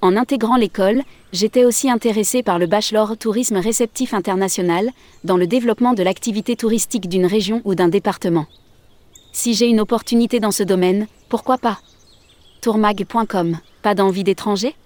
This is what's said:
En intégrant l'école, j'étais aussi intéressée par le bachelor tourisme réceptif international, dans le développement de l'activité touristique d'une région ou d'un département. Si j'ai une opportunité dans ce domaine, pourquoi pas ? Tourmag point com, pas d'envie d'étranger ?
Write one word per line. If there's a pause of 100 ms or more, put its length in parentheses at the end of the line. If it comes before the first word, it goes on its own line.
En
intégrant
l'école, (300)
j'étais
aussi
intéressée
par
le
bachelor
tourisme
réceptif
international, (320)
dans
le
développement
de
l'activité
touristique
d'une
région
ou
d'un
département. (880)
Si
j'ai
une
opportunité
dans
ce
domaine, (200)
pourquoi
pas ? (800)
Tourmag
point
com, (240)
pas
d'envie
d'étranger ?